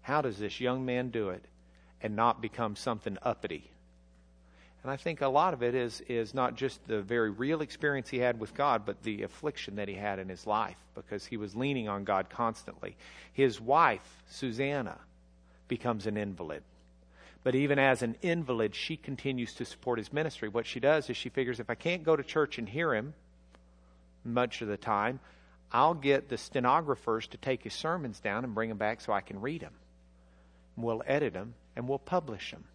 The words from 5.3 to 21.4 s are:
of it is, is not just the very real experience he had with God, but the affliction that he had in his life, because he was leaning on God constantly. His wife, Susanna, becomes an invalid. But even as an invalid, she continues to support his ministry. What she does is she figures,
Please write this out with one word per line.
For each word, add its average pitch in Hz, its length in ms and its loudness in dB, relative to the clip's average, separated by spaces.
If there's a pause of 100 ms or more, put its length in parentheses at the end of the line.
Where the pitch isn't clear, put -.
of 123 100 -2
it 120 120 4
is, 120 340 0
is 113 240 -2
not 123 220 2
just 131 320 -4
the 107 160 -2
very 113 280 2
real 135 300 0
experience 143 480 -2
he 131 100 -2
had 120 220 2
with 107 140 -8
God, 123 320 2
but 101 160 -6
the 104 220 -4
affliction 101 520 -8
that 101 120 -4
he 98 60 -8
had 98 240 -2
in 92 120 -8
his 92 160 -10
life, 107 320 0 (160)
because - 320 -8
he 123 100 -8
was 104 180 -6
leaning 127 340 -2
on 101 160 -2
God 95 260 2
constantly. - 680 -4 (380)
His 123 260 4
wife, 131 720 4
Susanna, 131 680 -2 (720)
becomes 113 380 -2
an 104 100 -2
invalid. 87 460 -6 (800)
But 127 120 2
even 139 240 4
as 135 240 6
an 117 200 -2
invalid, 131 520 0
she - 220 -6
continues 127 580 -4
to 120 120 -6
support - 320 -2
his 104 140 -8
ministry. 147 360 -2
What 113 180 0
she - 140 -6
does 147 300 4
is 117 60 -2
she - 120 -6
figures, 120 320 -2